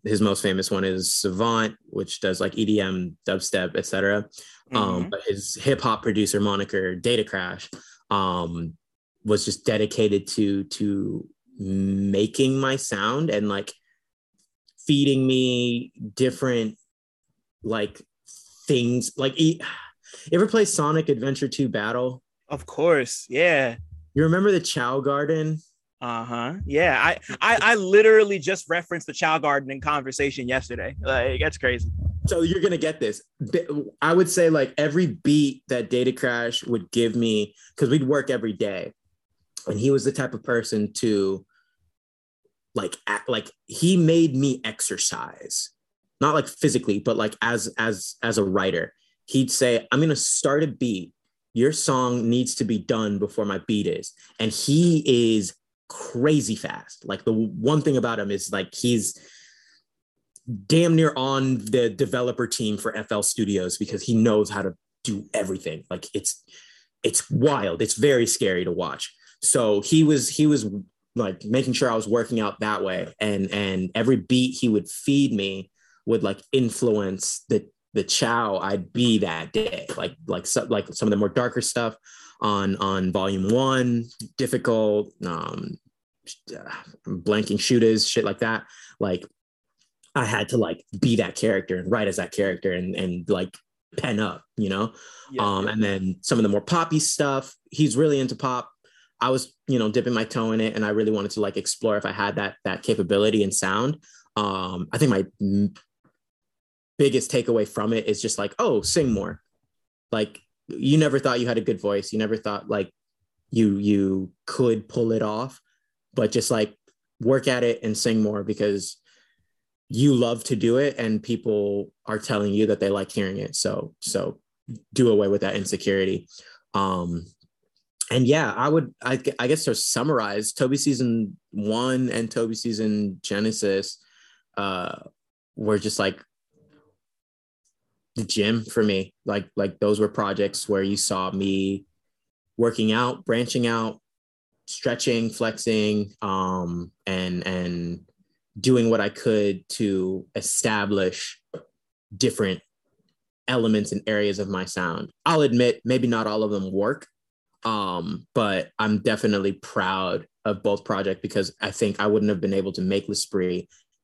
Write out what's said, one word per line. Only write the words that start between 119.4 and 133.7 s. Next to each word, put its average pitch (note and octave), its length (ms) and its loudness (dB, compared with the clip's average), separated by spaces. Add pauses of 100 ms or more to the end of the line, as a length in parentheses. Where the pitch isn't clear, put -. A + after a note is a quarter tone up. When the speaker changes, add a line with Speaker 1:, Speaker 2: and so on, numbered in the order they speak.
Speaker 1:
you C3+ 260 4
love A#2 300 2
to C3 100 -2
do A2+ 220 2
it C3+ 220 0
and A2 240 -2
people G#2 680 -2 (140)
are G#2+ 140 -4
telling G#2 340 -2
you G#2+ 140 2
that G2+ 120 2
they G2 120 2
like G2 200 -2
hearing G2 280 -4
it. G2 180 -8
So, - 440 -4
so - 380 -4 (540)
do B2 160 4
away G#2 200 6
with G2+ 120 2
that G2 160 -2
insecurity. F#2+ 720 -2 (460)
Um, F2 500 -2 (840)
and B2 160 4
yeah, D3 260 2
I C3 160 0
would, D3+ 320 2
I, B2+ 160 -2
gu-, B2+ 220 -4
I B2 80 0
guess D#3 180 0
to A#2+ 100 0
summarize, G#2+ 800 -2
Toby C3+ 240 0
season A#2+ 640 0 (140)
one A#2+ 580 0
and A2+ 200 -4
Toby A2+ 240 -2
season G#2+ 680 -2
Genesis, G#2 760 -2 (600)